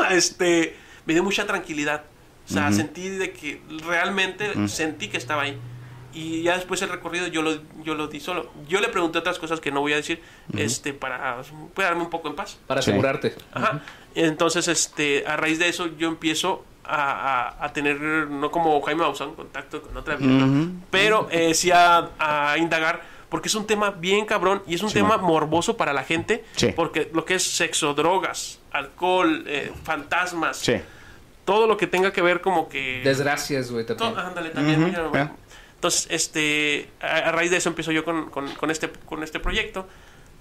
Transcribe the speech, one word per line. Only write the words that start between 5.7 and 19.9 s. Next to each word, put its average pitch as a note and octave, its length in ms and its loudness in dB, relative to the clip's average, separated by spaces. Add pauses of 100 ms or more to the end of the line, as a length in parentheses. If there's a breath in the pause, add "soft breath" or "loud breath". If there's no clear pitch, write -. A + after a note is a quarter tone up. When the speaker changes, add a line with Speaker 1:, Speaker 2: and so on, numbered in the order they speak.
Speaker 1:
Y D#3+ 300 -6
ya E3+ 140 4
después F3+ 260 -4
el F#3 60 -2
recorrido F3 400 -4
yo D#3+ 140 0
lo, D#3 180 0 (240)
yo D#3 100 -2
lo D3+ 140 -4
di D3 100 -10
solo. F3 320 -6 (160)
Yo F3+ 140 2
le A#3 80 0
pregunté E3+ 300 2
otras F3 200 -2
cosas D#3+ 220 -4
que D3+ 100 -2
no C#3+ 100 0
voy D3 120 2
a D3 40 4
decir, D#3 240 -2 (280 loud breath)
Speaker 2:
Ujú. - 120 -6
Speaker 1:
este, C#3+ 320 -2
para, C3 440 -4 (380)
pues, F#3+ 120 0
darme F3 160 2
un E3 80 -6
poco E3 160 -6
en C#3+ 80 -6
paz. - 320 -10
Speaker 3:
Para C3+ 160 0
Speaker 2:
Sí. B2+ 80 2
Speaker 3:
asegurarte. C3+ 460 2 (160)
Speaker 1:
Ajá. E3 240 0
Speaker 3:
Ujú. D3+ 40 -6 (360 loud breath)
Speaker 1:
Entonces, E3 500 2
este, D3 640 0
a D3+ 80 0
raíz D#3+ 240 0
de F3 80 2
eso F3 180 -2 (100)
yo E3 120 0
empiezo D#3+ 560 -2 (180)
a, C3 680 0 (100)
a, D#3+ 60 -6
a C#3+ 60 -6
tener, C#3+ 280 0
no D3 500 -2
como D#3 320 2
Jaime D#3 200 0
Maussan, C#3+ 340 -2
contacto - 460 -12
con - 140 -12